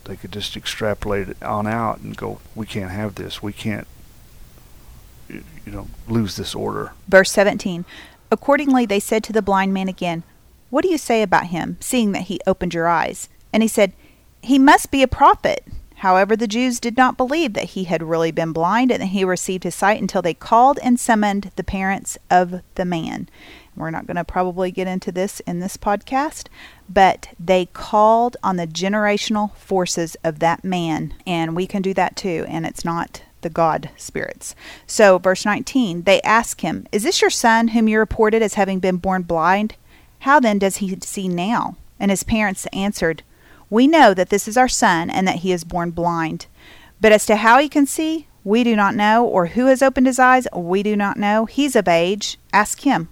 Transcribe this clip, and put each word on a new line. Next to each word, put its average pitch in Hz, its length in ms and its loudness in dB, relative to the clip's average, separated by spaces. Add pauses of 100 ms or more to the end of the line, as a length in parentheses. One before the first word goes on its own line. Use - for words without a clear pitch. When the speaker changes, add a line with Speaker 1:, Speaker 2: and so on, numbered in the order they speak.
Speaker 1:
They - 120 -14
could - 160 -16
just - 240 -10
extrapolate 101 720 -4
it - 140 -14
on 107 240 -4
out 110 320 -4
and 107 180 -12
go, 104 220 -10 (160)
"We 113 100 -10
can't 95 280 -8
have 104 240 -6
this. 95 260 -12
We 104 100 -8
can't, 107 340 -8 (1400)
y-, - 120 -16 (240)
you 104 80 -16
know, 101 160 -12 (180)
lose 113 300 -2
this 98 180 -8
order." 104 380 -6 (160)
Speaker 2:
Verse 190 240 4
seventeen, 196 520 0 (460)
accordingly 269 560 0
they 202 140 -2
said 220 240 -4
to - 80 -12
the 214 100 0
blind 196 320 0
man 190 140 -4
again, 175 340 -6 (480)
"What 285 120 0
do 359 60 0
you 330 100 0
say 226 220 0
about 180 260 0
him, 175 340 -6
seeing 226 320 0
that - 100 -4
he 180 240 -8
opened 185 280 -2
your 165 120 0
eyes?" - 420 -2 (240)
And 214 120 2
he 226 40 0
said, 202 240 2 (480)
"He 254 160 2
must 285 360 6
be 269 100 2
a 254 60 4
prophet." - 560 2 (360)
However, 196 360 4
the 226 100 -4
Jews 240 320 -2
did 233 180 -4
not 254 200 4
believe 262 380 -2
that - 160 -6
he 190 140 -6
had 170 180 0
really 165 280 0
been 165 220 -2
blind 202 400 2
and - 80 0
that 196 60 -4
he 190 180 0
received 185 400 -2
his 175 100 -4
sight 208 260 2
until 185 220 -2
they 170 120 0
called 254 480 4
and 240 180 2
summoned 208 560 0
the 190 80 -6
parents 190 540 -4 (120)
of 180 300 2 (160)
the 185 80 -4
man. 165 440 -6 (460)
We're 160 160 -8
not - 160 -10
gonna 170 180 -6
probably 185 460 -4
get 185 160 -6
into 185 240 -6
this 185 300 -6
in 175 200 -8
this 185 160 -8
podcast, 269 680 -4 (440)
but 190 400 2 (120)
they 185 320 2
called 226 720 2
on 190 140 0
the 175 100 -4
generational 208 880 -2
forces 180 680 -4
of 160 160 -4
that 165 260 0
man, 165 500 -4 (120)
and 165 300 -4
we 185 100 -2
can 196 160 -4
do 190 120 -2
that 185 200 0
too, 170 320 -6
and 165 180 -6
it's - 200 -10
not 170 380 -6 (200)
the 170 80 -6
God 160 460 0
spirits. - 580 -12 (320)
So, 196 320 6
verse 185 260 0
nineteen, 202 580 -2
they 190 200 4
ask 226 400 0
him, - 300 -6
"Is 208 120 -2
this 349 160 -2
your 403 100 4
son 226 380 2
whom 220 200 2
you 214 100 2
reported 220 440 2
as 208 120 -2
having 190 260 0
been 185 160 0
born 185 260 -2
blind? 175 520 0 (460)
How 285 200 6
then 214 180 2
does 190 180 0
he 190 260 -6
see 190 260 -6
now?" 180 480 -2 (240)
And 196 100 0
his 196 120 0
parents 214 500 -2
answered, 190 500 -2 (460)
"We 233 180 4
know 285 280 8
that 180 160 0
this 202 180 -2
is 220 80 -4
our 254 120 4
son 170 420 0
and 190 180 0
that 175 120 -4
he 185 120 -2
is 170 120 -4
born 170 260 -4
blind. 170 560 -4 (540)
But 214 120 6
as 214 140 4
to 214 100 4
how 226 220 6
he 294 100 4
can 285 180 2
see, 320 400 -4 (160)
we 220 220 2
do 233 100 2
not 202 200 2
know, 214 300 4
or 180 220 2
who 233 200 0
has 262 160 4
opened 262 240 4
his 254 120 0
eyes, 254 360 4
we 175 280 -2
do 214 140 0
not 202 220 -2
know. 208 260 2
He's 269 320 -2
of 190 120 2
age. 175 500 0 (160)
Ask 208 260 2
him. 190 320 0